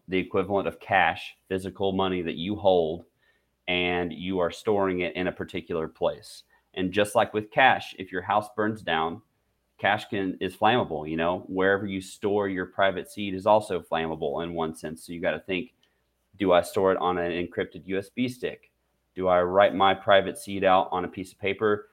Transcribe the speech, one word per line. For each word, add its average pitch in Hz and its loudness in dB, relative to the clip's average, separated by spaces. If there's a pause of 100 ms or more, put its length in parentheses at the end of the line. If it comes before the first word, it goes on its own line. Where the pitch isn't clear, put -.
the 92 0
equivalent 95 -2
of - -8
cash, 87 0 (120)
physical 95 -2
money 92 0
that 82 -4
you 87 -6
hold, 87 2 (640)
and 90 -2
you 92 -4
are 85 0
storing 98 0
it 87 -4
in 90 -2
a 87 -2
particular 85 -6
place. - -6 (320)
And 92 -2
just 104 0
like 107 2
with 104 -4
cash, 123 2
if 95 -12
your 113 -4
house 101 0
burns 107 -2
down, 82 -2 (580)
cash 101 0
can, 98 -4
is 92 -4
flammable, 82 0
you 80 -4
know, 90 0
wherever 95 2
you 95 -6
store 101 -2
your 92 -4
private 95 0
seed 101 -6
is 95 -4
also 104 4
flammable 80 -4
in 85 -8
one 82 -4
sense. - -12
So - -14
you 85 -10
gotta 80 -2
think, 90 -6 (640)
do 95 4
I 87 8
store 95 2
it - 2
on 90 0
an 87 -2
encrypted 87 -6
U 95 -2
S 98 -6
B 123 -2
stick? - -8 (460)
Do 92 -2
I 90 4
write 92 4
my 95 4
private 98 4
seed 98 -6
out 92 4
on 90 -2
a 85 -4
piece 90 -10
of - -20
paper 104 0